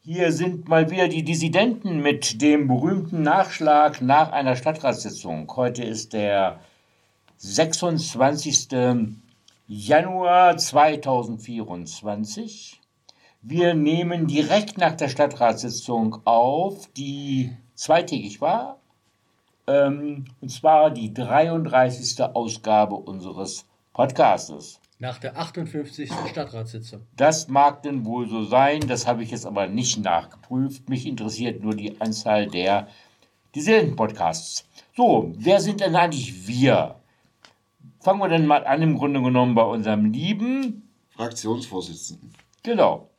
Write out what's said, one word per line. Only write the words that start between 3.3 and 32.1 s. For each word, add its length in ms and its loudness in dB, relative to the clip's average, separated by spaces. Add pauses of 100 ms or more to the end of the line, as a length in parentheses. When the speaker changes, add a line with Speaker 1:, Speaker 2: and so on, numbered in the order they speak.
Speaker 1:
nach 320 4
einer 240 0
Stadtratssitzung. 1000 -4
Heute 300 -2
ist 300 -8
der 440 0 (760)
sechsundzwanzigste 1700 -2 (600)
Januar 880 4
zweitausendvierundzwanzig. 2250 -4 (640)
Wir 320 2
nehmen 520 0
direkt 520 0
nach 180 2
der 120 -2
Stadtratssitzung 1160 0
auf, 720 2
die 560 -4 (220)
zweitägig 680 -2
war, 400 -4 (840)
ähm, 580 0 (160)
und 100 -12
zwar 400 4
die 220 -8
dreiunddreißigste 1200 0
Ausgabe 600 0
unseres 720 -12 (260)
Podcastes. 880 0 (200)
Speaker 2:
Nach 200 -12
der 180 -12
achtundfünfzigsten 920 -10
Stadtratssitzung. 720 -12 (160)
Speaker 1:
Das 320 2
mag 340 2
denn 220 -4
wohl 240 -4
so 160 -4
sein, 420 2
das 220 -4
habe 160 -2
ich 80 -12
jetzt 140 -10
aber 200 -2
nicht 340 -4
nachgeprüft. 880 -4
Mich 180 -4
interessiert 540 -6
nur 140 -2
die 260 -8
Anzahl 460 0